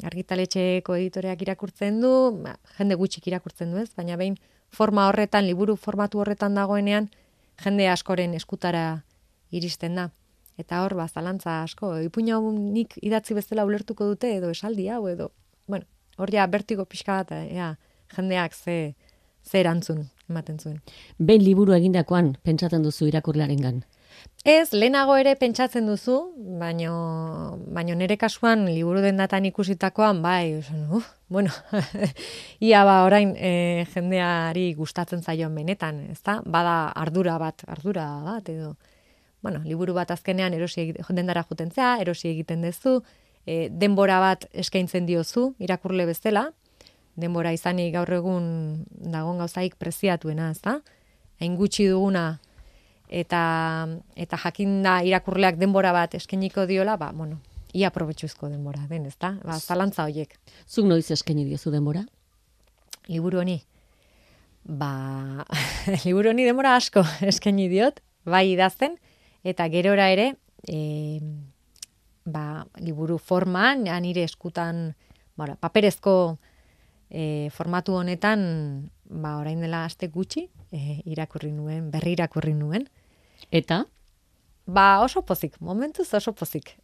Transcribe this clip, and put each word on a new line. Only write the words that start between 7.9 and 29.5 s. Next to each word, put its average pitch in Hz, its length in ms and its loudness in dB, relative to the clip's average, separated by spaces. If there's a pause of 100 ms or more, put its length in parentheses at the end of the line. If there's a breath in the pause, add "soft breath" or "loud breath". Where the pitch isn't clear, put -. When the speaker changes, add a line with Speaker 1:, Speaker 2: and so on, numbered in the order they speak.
Speaker 1:
eskutara 165 680 -4 (480)
iristen 175 480 -6
da. 175 120 -6 (480)
Eta 175 260 -4
hor, 196 140 -2
ba, 165 100 -4
zalantza 170 540 -6
asko, 170 400 -6
ipuin 226 320 -2
hau 220 80 0 (100)
nik 208 500 -2
idatzi 220 320 -2
bezala 208 300 -2
ulertuko 208 460 -2
dute, 220 260 -2
edo 180 140 -2
esaldi 196 400 -4
hau, 226 180 -4
edo, 170 220 -6 (360)
bueno, 196 200 -6 (320)
hor 196 160 -4
ja 202 120 4
bertigo 202 380 -2
pixka - 380 -4
bat, 156 140 -8 (100)
ea, 165 280 -6 (400)
jendeak 185 400 -2
ze, 165 400 -4 (500)
ze - 160 2
erantzun 165 480 0 (200)
ematen 160 300 -8
zuen. 151 220 -10 (380 loud breath)
Speaker 2:
Behin 196 260 8
liburu 190 320 8
egindakoan 175 640 4
pentsatzen 165 400 2
duzu 151 260 0
irakurlearengan? 143 760 0 (640 soft breath)
Speaker 1:
Ez, 311 240 6
lehenago 269 460 4
ere 269 180 6
pentsatzen 247 500 0
duzu, 208 300 0 (420)
baino, 170 340 -4 (840)
baino 170 200 -4
nere 185 240 0
kasuan 226 480 2
liburu 170 360 2
dendatan 190 440 2
ikusitakoan, 190 760 2